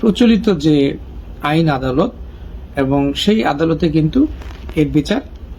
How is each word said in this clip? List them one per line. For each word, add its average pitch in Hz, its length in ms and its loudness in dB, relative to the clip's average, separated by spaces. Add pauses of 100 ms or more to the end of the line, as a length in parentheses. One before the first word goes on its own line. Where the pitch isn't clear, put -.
প্রচলিত 220 540 4
যে 151 420 2 (460)
আইন 156 260 2
আদালত, 135 420 0 (680)
এবং 139 380 2
সেই 220 300 2
আদালতে 160 440 0
কিন্তু 160 380 2 (480)
এর 151 140 2
বিচার 151 320 0 (380)